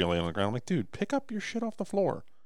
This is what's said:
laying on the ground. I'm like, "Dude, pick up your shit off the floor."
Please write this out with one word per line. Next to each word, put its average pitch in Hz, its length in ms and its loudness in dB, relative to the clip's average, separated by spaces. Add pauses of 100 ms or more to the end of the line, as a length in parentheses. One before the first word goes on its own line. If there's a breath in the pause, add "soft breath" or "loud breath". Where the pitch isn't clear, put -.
laying 85 140 4
on 85 60 2
the 82 60 -2
ground. 101 140 2
I'm 107 60 0
like, 123 120 -4
"Dude, 147 260 0
pick - 220 -2
up 277 160 0
your 214 120 -4
shit - 200 -4
off 226 160 -2
the 196 80 -2
floor." 180 380 2 (220)